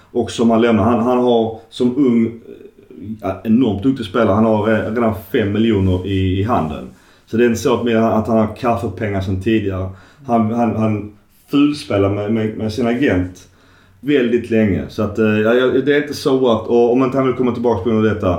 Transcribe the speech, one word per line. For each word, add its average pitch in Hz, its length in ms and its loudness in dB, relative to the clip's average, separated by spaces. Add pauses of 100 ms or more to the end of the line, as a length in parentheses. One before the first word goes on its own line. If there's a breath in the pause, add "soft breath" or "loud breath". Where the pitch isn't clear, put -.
(120 loud breath)
Och 113 180 -4
som 117 200 0
han 113 100 4
lämnar, 113 240 2
han, 113 160 0
han 127 180 0
har 120 400 0 (120)
som 123 260 -2
ung, 120 440 0 (840)
ja, 95 220 -6
enormt 110 380 2
duktig 131 240 -2
spelare. 107 280 0
Han 110 100 2
har 110 220 0
re-, 110 280 0
redan 113 200 0 (180)
fem 104 200 0
miljoner 95 540 0
i, 95 340 -2
i - 20 0
handen. 78 460 -4 (380 soft breath)
Så - 100 -6
det - 80 4
är - 20 6
inte 226 140 0
så 127 140 0
att, 113 100 -2
med, 117 200 0
att 110 220 0
han 113 120 0
har 104 180 0
kaffepengar 107 640 -4
sedan 95 220 -4
tidigare. 98 460 -2 (380 loud breath)
Han, 113 260 0
han, 117 240 0
han 107 360 -2 (380)
fulspelar 143 600 0
med, 104 220 -4
med, 110 240 -2
med 107 160 -4
sin 120 140 -2
agent 113 640 -2 (520 soft breath)
väldigt 120 500 0
länge. 104 380 2
Så - 140 -6
att, 101 160 -4
eh, 113 80 4
ja, 107 280 2
ja, 127 120 4
det 131 300 2
är 147 60 0
inte 147 120 -6
så 131 380 0
att, 110 140 -2
och 120 260 4
om 131 120 2
inte 127 120 -2
han 135 100 2
vill 123 100 0
komma 123 160 0
tillbaka 117 300 0
på 120 80 -2
grund 110 180 2
av 101 60 -2
detta, 92 240 -2